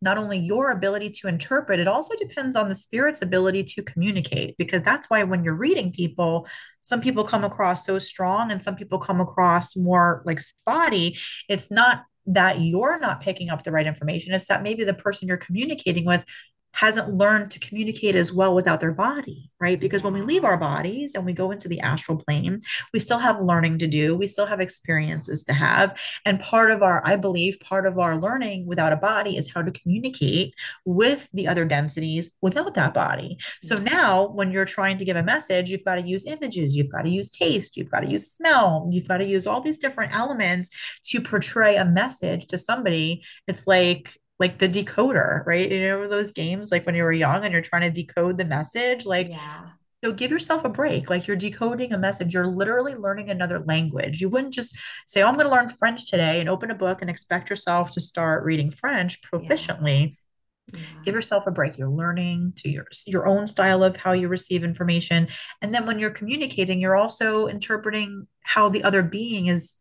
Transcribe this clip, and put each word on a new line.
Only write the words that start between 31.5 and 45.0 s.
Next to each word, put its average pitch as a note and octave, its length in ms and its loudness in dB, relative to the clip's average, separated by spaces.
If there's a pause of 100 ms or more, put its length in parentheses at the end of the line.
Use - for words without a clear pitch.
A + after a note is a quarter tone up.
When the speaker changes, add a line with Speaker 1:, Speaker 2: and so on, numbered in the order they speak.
Speaker 1:
densities D#3 640 -2 (120)
without D4 320 0
that C#3+ 200 0
body. - 440 -2 (240)
So A3+ 140 0
Speaker 2:
Mm-hmm. G3 80 -4
Speaker 1:
now A3 440 4
when G3+ 240 -2
you're F#3+ 120 2
trying F#3+ 340 -2
to F#3+ 60 -6
give F3+ 120 0
a E3+ 60 0
message, F#3 480 0
you've F#3+ 140 -6
gotta F3+ 180 0
use F#3 240 -4
images, G#3+ 500 -2
you've C#3 160 0
gotta - 180 -2
use G3 200 0
taste, - 460 0
you've - 140 -8
gotta - 180 0
use - 220 2
smell, G#3 600 4
you've F3 160 -2
gotta F#3 180 0
use F#3+ 200 0
all G#3+ 140 -2
these D4+ 180 -2
different C4 360 -4
elements G#3 560 0 (360)
to A#3 140 0
portray G#3+ 560 2
a G3 80 4
message F3+ 640 2
to F3+ 120 -6
somebody. E3+ 640 0 (220)
It's - 200 0
like, F3+ 520 2 (220)
like F3+ 180 0
the F#3+ 100 4
decoder, G3+ 800 0